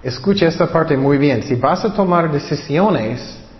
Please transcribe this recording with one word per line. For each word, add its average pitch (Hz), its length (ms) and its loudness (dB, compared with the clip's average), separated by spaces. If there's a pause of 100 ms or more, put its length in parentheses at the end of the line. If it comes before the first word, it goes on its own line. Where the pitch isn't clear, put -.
Escucha 175 440 0
esta 165 200 0
parte 160 300 0
muy 135 220 2
bien. 135 240 2
Si - 120 -2
vas 147 300 0
a 214 80 0
tomar 175 380 2
decisiones 143 1080 -2 (220)